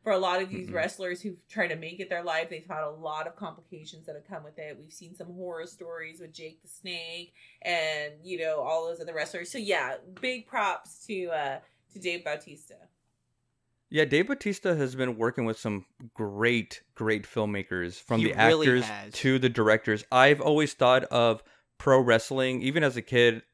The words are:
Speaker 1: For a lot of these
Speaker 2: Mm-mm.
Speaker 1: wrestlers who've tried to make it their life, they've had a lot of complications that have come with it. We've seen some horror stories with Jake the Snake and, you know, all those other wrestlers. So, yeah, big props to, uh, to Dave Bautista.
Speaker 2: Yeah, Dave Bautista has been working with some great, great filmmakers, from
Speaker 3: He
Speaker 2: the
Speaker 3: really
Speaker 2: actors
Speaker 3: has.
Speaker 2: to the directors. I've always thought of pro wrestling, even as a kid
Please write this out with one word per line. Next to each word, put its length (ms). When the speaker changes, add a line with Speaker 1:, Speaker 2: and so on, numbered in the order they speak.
Speaker 1:
For 100
a 60
lot 220
of 100
these 180
Speaker 2:
Mm-mm. 60
Speaker 1:
wrestlers 460
who've 280
tried 200
to 60
make 240
it 100
their 140
life, 260
they've 220
had 140
a 60
lot 360
of 80
complications 720
that 80
have 140
come 160
with 120
it. 240
We've 120
seen 240
some 180
horror 320
stories 540
with 120
Jake 300
the 60
Snake 640
and, 520
you 160
know, 220
all 260
those 140
other 120
wrestlers. 380
So, 80
yeah, 380
big 260
props 640
to, 220
uh, 280
to 60
Dave 260
Bautista. 500
Speaker 2:
Yeah, 140
Dave 240
Bautista 480
has 180
been 240
working 260
with 140
some 280
great, 680
great 320
filmmakers, 720
from 200
Speaker 3:
He 80
Speaker 2:
the 60
Speaker 3:
really 340
Speaker 2:
actors 160
Speaker 3:
has. 300
Speaker 2:
to 260
the 80
directors. 640
I've 280
always 340
thought 320
of 360
pro 200
wrestling, 640
even 220
as 120
a 60
kid 400